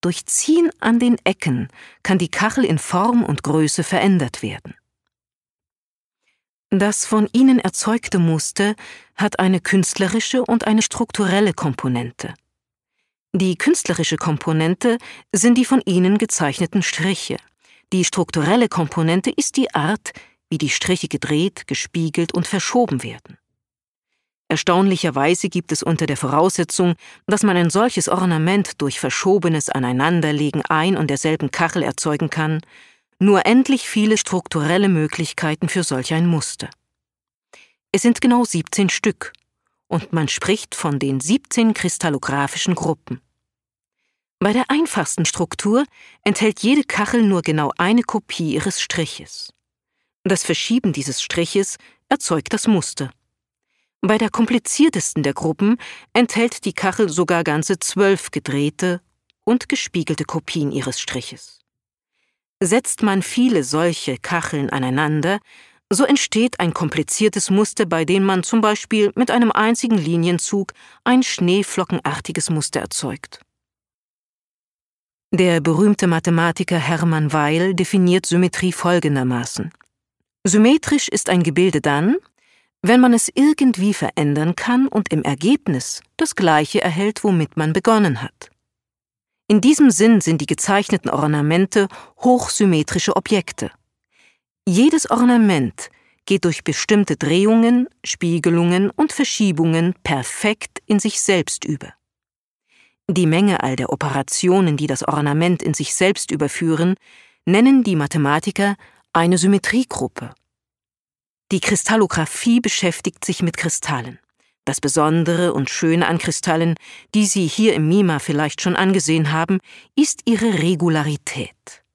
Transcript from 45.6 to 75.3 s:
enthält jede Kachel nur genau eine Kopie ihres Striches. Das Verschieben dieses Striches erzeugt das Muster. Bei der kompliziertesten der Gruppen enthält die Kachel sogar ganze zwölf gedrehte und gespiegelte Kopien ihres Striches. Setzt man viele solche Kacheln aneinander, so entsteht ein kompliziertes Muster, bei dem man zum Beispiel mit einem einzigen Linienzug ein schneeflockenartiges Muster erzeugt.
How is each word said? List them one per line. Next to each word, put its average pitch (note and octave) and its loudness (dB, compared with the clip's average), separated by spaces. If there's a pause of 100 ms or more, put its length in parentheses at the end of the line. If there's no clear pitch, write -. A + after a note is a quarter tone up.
enthält G#3 0
jede C4+ 2
Kachel A3 0
nur F#3+ 2
genau D#3 -2
eine A3 2
Kopie - -6
ihres D#3 -4
Striches. - -8 (720)
Das F3+ 0
Verschieben G3+ -2
dieses C#3 -6
Striches - -4 (320)
erzeugt - -2
das - -2
Muster. D#3 -2 (920)
Bei G#3+ 2
der G#3+ 0
kompliziertesten A3+ 0
der C#3 -2
Gruppen G3 0 (340)
enthält A#3 0
die F#3+ -4
Kachel G3 0
sogar E3+ 0
ganze D#3+ -2
zwölf G3 0
gedrehte D3+ -4 (440)
und A#3+ 0
gespiegelte - -4
Kopien D3+ -4
ihres B2+ -6
Striches. - -12 (1000)
Setzt G3+ 0
man G3 2
viele A#3 0
solche D3+ -2
Kacheln D#3+ -4
aneinander, D3+ 0 (500)
so G#3+ 2
entsteht B3 0
ein E3+ 0
kompliziertes F3 -2
Muster, G3+ 2
bei E3 0
dem F#3+ 2
man F#3+ 2
zum A3+ 0
Beispiel G#3+ 0
mit A#3+ 0
einem A#3 2
einzigen A3+ 2
Linienzug E3+ -2 (300)
ein B3+ 4
schneeflockenartiges F3 -2
Muster D3+ -2
erzeugt. - -10 (1900)